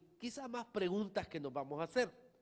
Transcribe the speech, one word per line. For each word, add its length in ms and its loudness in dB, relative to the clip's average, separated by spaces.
quizá 280 -6
más 180 -4
preguntas 600 2
que 120 -4
nos 140 -4
vamos 260 -2
a 60 0
hacer. 260 2